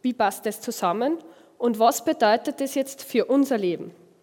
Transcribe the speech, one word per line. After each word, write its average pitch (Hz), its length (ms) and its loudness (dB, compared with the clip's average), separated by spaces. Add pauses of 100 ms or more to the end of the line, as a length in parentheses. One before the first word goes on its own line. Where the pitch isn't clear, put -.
Wie 254 120 -2
passt 196 340 0
das 208 140 -6
zusammen? 226 580 -2 (380)
Und 233 240 0
was 233 240 2
bedeutet 226 560 2
das 269 160 -4
jetzt 269 260 -4
für - 220 0
unser 269 340 2
Leben? 175 340 -4 (300)